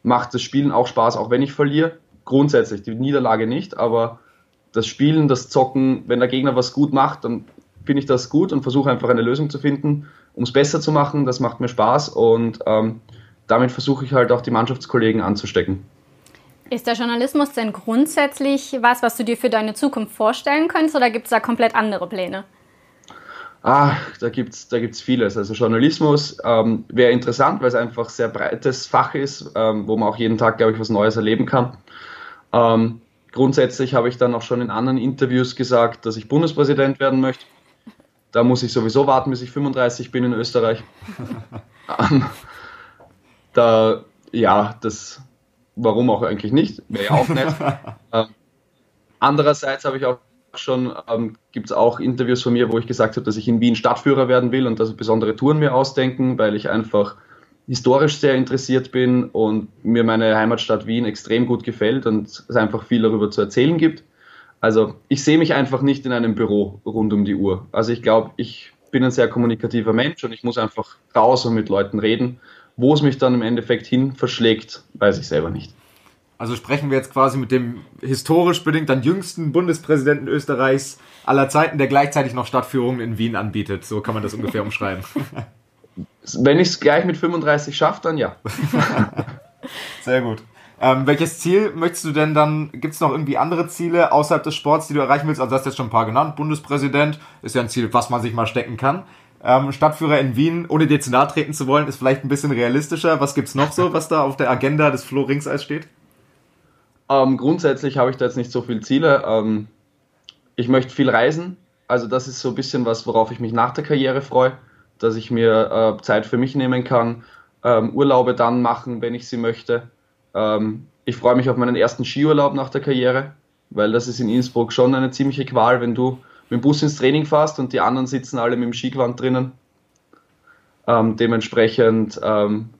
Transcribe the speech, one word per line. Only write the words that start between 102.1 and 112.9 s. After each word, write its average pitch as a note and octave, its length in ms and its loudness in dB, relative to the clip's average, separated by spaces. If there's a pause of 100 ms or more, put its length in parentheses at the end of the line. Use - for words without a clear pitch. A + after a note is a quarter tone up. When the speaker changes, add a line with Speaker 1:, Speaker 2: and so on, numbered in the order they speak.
Speaker 3:
ein - 20 -4
bisschen C#3+ 240 -2
realistischer. D3 680 0
Was C#3 140 -2
gibt's - 200 -4
noch D3 160 0
so, F3 220 0
was D#3 160 -2
da D#3 120 2
auf C3+ 140 0
der C3+ 140 0
Agenda C#3 420 2
des B2+ 140 -6
Flo C3+ 160 -2
Ringseis C#3 420 -4
steht? D3+ 240 -10 (1200)
Speaker 1:
Ähm, C3+ 300 2
grundsätzlich C#3 600 0
habe B2+ 120 2
ich C3 80 -6
da B2+ 80 0
jetzt A#2 120 -4
nicht A#2+ 140 -6
so B2 120 -2
viele A#2 180 -6
Ziele. C#3 440 2
Ähm, G#2+ 420 0 (880)
ich A#2 120 -4
möchte B2+ 260 2
viel C3+ 160 2
reisen. D#3+ 480 0 (300)
Also B2 200 0
das B2+ 200 -4
ist B2+ 140 -14
so B2+ 80 -2
ein A2+ 60 -4
bisschen B2+ 300 -4
was, A2+ 200 -2